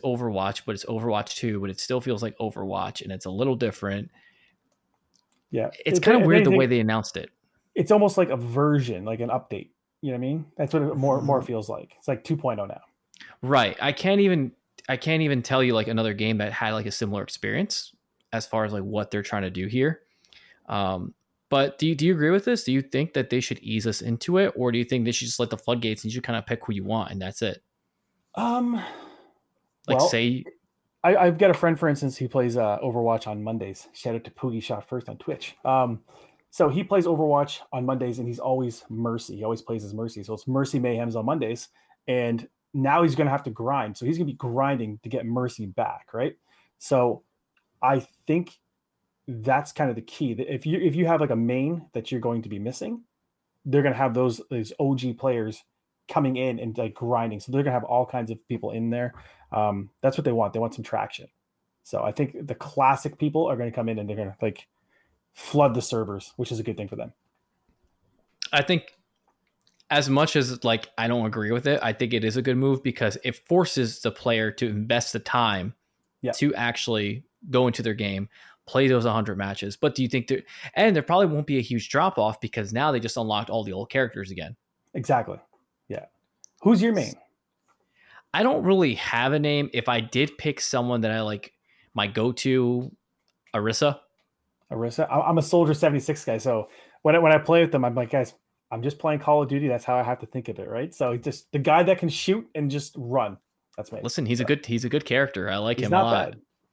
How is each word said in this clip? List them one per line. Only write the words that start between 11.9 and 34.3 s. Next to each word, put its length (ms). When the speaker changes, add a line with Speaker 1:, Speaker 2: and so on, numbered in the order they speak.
Speaker 2:
It's 100
like 160
two 140
point 220
oh 60
now. 160
Speaker 1:
Right. 400
I 100
can't 300
even, 300
I 80
can't 260
even 180
tell 220
you, 100
like, 140
another 260
game 260
that 120
had, 220
like, 120
a 60
similar 320
experience 720
as 120
far 200
as, 80
like, 100
what 280
they're 120
trying 200
to 60
do 180
here. 340
Um, 460
but 280
do 100
you, 80
do 100
you 80
agree 180
with 140
this? 180
Do 80
you 100
think 320
that 160
they 100
should 200
ease 280
us 140
into 360
it, 180
or 160
do 60
you 60
think 220
they 60
should 160
just 120
let 100
the 80
floodgates 460
and 100
you 80
kinda 200
pick 240
who 80
you 100
want 280
and 100
that's 200
it? 220
Speaker 2:
Um, 380
Speaker 1:
Like, 120
Speaker 2:
well, 100
Speaker 1:
say 340
Speaker 2:
I, 120
I've 220
got 140
a 20
friend, 260
for 80
instance, 300
he 100
plays, 300
uh, 220
Overwatch 480
on 160
Mondays. 500
Shout 220
out 100
to 60